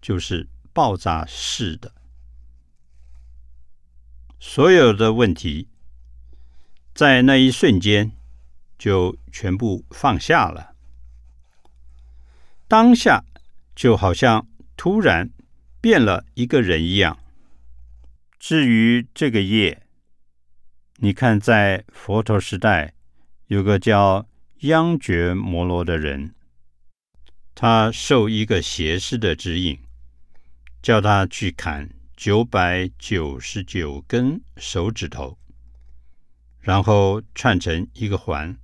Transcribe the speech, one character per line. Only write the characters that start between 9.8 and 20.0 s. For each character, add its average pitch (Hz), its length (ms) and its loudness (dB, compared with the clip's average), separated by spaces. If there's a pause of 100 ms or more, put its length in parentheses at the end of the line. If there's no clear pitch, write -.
放 117 280 -2
下 139 300 0
了。 78 280 -18 (1900)
当 233 280 8
下 175 300 2 (500)
就 117 220 4
好 92 160 2
像 113 340 2 (300)
突 202 240 -2
然 120 300 0 (500)
变 202 240 4
了 92 300 0
一 120 120 -4
个 131 140 2
人 85 220 0
一 90 140 -2
样。 87 220 0 (1200)
至 156 280 0
于 117 480 2
这 147 160 -2
个 110 100 0
业， 98 460 0 (1080)